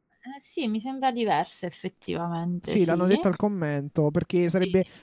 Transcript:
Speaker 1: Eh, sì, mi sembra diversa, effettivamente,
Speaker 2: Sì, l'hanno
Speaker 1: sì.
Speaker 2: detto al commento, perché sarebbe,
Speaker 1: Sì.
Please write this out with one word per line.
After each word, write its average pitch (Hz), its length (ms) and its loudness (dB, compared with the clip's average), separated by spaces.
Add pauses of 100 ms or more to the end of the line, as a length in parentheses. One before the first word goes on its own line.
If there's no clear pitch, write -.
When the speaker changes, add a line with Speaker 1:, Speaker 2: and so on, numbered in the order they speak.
(200)
Speaker 1:
Eh, 269 200 -16
sì, 269 280 -6
mi 214 120 -2
sembra 262 320 -2
diversa, 190 540 0
effettivamente, 170 1040 -6
Speaker 2:
Sì, 196 160 4
l'hanno 170 200 2
Speaker 1:
sì. 190 80 6
Speaker 2:
detto 294 140 4
al 180 80 2
commento, 151 760 -2
perché 170 380 0
sarebbe, 180 380 2
Speaker 1:
Sì. - 60 -18 (100)